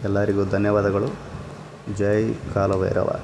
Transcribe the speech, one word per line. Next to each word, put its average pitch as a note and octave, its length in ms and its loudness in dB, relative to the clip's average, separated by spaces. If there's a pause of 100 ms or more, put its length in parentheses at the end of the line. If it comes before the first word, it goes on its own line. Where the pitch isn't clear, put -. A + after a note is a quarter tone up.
ಎಲ್ಲರಿಗೂ G2+ 360 2 (100)
ಧನ್ಯವಾದಗಳು. G2+ 540 2 (920)
ಜೈ G#2 200 4 (320)
ಕಾಲಭೈರವ. G2 560 2 (140)